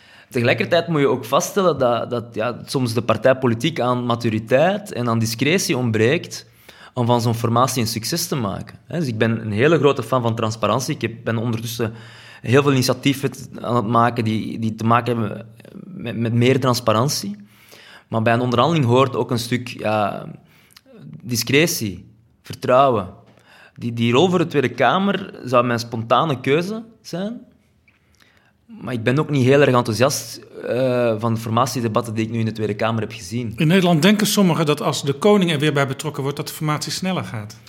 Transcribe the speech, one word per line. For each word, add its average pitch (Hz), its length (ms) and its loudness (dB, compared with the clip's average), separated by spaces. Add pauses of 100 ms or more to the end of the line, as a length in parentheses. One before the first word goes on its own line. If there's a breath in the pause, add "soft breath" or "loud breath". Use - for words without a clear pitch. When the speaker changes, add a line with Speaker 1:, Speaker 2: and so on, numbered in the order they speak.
(300 soft breath)
Speaker 1:
Tegelijkertijd 139 580 0
moet 160 120 0
je 139 80 4
ook 120 160 -2
vaststellen 165 540 0
dat, 120 320 0
dat, 117 220 -4
ja, 110 320 -6
soms 123 300 -2
de 113 80 0
partijpolitiek 123 800 0
aan 123 260 0
maturiteit 120 840 0
en 120 160 -4
aan 113 100 0
discretie 135 580 0
ontbreekt 123 680 0 (480 loud breath)
om 120 120 0
van 120 140 4
zo'n 117 140 0
formatie 117 480 0
een 110 60 -2
succes - 380 -6
te 175 100 -4
maken. 92 500 -6
Hè, - 120 -6
dus 160 100 -2
ik 110 100 -4
ben 113 220 2
een 107 120 -6
hele 143 260 4
grote 135 240 2
fan 123 200 0
van 117 120 0
transparantie. 113 600 -2
Ik - 60 -10
heb, 113 120 -4 (120)
ben 113 120 -2
ondertussen 113 560 -4 (480 loud breath)
heel 127 220 4
veel 143 100 2
initiatieven 131 580 0 (300)
aan 113 160 -2
het 113 100 0
maken 117 380 2
die, 110 340 -4
die 110 160 -4
te 110 100 -6
maken 117 340 2
hebben 107 280 -6 (380)
met, - 320 -10
met 117 160 -2
meer 120 280 4
transparantie. 131 760 0 (720 loud breath)
Maar 113 140 -2
bij 113 120 4
een 120 60 2
onderhandeling 127 460 2
hoort 123 300 4
ook - 140 -2
een 123 80 0
stuk, 120 300 -4
ja, 104 580 -4 (960 soft breath)
discretie, 120 840 0 (380)
vertrouwen. 123 680 2 (640 soft breath)
Die, 120 180 -8
die 117 200 2
rol 151 160 6
voor 180 100 2
de 165 80 2
Tweede 139 220 0
Kamer 170 640 0 (100)
zou 123 220 2
mijn 120 120 0
spontane 123 600 0
keuze 175 420 0 (200)
zijn. 208 380 -8 (1400 soft breath)
Maar 127 140 -8
ik 113 80 -6
ben 123 160 2
ook 151 120 -2
niet 139 140 2
heel 139 160 6
erg 135 140 6
enthousiast, 120 680 0 (280)
eh, 123 500 2
van 113 160 0
de 110 60 -4
formatiedebatten 117 760 -2
die 110 100 -2
ik 113 60 -4
nu 117 80 -4
in 113 60 0
de 110 80 -2
Tweede 104 220 -4
Kamer 113 260 -2
heb 104 120 -6
gezien. 117 440 -8
Speaker 2:
In 156 100 0
Nederland 175 360 4
denken 208 240 4
sommigen 180 400 2
dat 147 160 0
als - 220 -2
de 139 80 0
koning 185 400 4
er 147 60 -2
weer 147 140 0
bij 139 140 2
betrokken 135 360 -8
wordt, 143 140 -6
dat 151 120 -8
de - 60 -14
formatie 151 380 -6
sneller 180 320 -6
gaat. 107 320 -12 (120 loud breath)